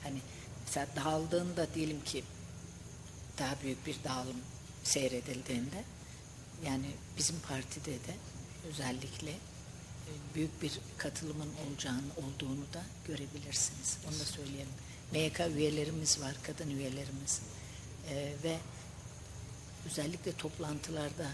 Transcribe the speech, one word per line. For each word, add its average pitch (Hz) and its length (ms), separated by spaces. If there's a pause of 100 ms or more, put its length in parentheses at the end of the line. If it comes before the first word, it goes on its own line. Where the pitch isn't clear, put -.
Hani 139 160 (460)
mesela 143 300
dağıldığında 165 800
diyelim 156 280
ki 127 200 (1120)
daha 139 260
büyük 131 240
bir 147 160
dağılım 131 380 (420)
seyredildiğinde 131 1000 (840)
yani 135 220 (300)
bizim - 220
partide 139 520
de 123 240 (540)
özellikle, 139 600
e, - 800 (240)
büyük 160 260
bir 147 180 (180)
katılımın 151 520 (200)
olacağını, 139 480
olduğunu 139 560
da 165 80 (260)
görebilirsiniz. - 920 (120)
Onu 151 100
da 147 60
söyleyelim. 139 480 (380)
M 156 80
Y 156 140
K 170 160
üyelerimiz 151 720
var, 139 220
kadın 156 260
üyelerimiz. 135 680 (680)
E, 143 240 (100)
ve 165 140 (1300)
özellikle 165 520
toplantılarda 151 960